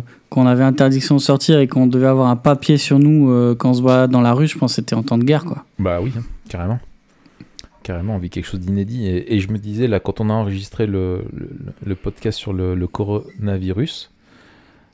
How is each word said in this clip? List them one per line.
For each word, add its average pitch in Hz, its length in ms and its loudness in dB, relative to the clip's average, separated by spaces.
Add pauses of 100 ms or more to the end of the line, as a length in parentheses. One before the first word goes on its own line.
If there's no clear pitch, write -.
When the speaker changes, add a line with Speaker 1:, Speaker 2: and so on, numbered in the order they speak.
(280)
Speaker 1:
qu'on 127 180 2
avait 123 180 4
interdiction 135 520 2
de 139 40 4
sortir 143 400 4
et 139 60 4
qu'on 127 200 2
devait 127 220 2
avoir 131 200 4
un 120 80 2
papier 143 400 2
sur 139 220 2
nous, 147 320 6
euh, 120 240 4
quand 127 160 0
on 127 40 4
se 123 80 0
balade 127 280 4
dans 123 100 2
la 120 140 4
rue, 143 120 2
je - 120 -4
pense 123 140 0
que - 40 -6
c'était - 180 -4
en 117 80 -2
temps 120 140 -2
de 117 80 2
guerre, 147 220 0
quoi. - 180 -10 (140)
Speaker 2:
Bah 87 240 -2
oui, 127 140 -4
hein, 117 60 -8 (280)
carrément. 92 280 -4 (1040)
Carrément, 92 340 -6
on - 20 -2
vit 87 100 -6
quelque 87 160 -8
chose 95 160 -8
d'inédit. 98 460 -4
Et, 90 280 -2
et 104 60 2
je 95 100 -4
me 110 60 -4
disais, 104 320 -4
là, 101 100 0
quand - 220 -6
on 107 80 -2
a 107 60 0
enregistré 101 520 -4
le, 92 380 -4 (100)
le, - 140 -12 (380)
le 98 80 -4
podcast - 440 -6
sur - 140 -8
le, 92 220 -2
le 90 120 -2
coronavirus, 101 1200 -6 (840)